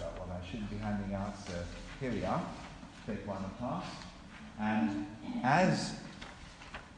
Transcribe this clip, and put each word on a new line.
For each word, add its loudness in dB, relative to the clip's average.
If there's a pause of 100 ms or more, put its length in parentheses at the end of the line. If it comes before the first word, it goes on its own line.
out -4
what -4
I -4
should -2
be -4
handing 0
out, 0 (140)
so -4 (460)
here 0
we 2
are. 4 (680)
Take -2
one -2
and -4
pass. 0 (720)
And 4 (360)
as 8 (1040)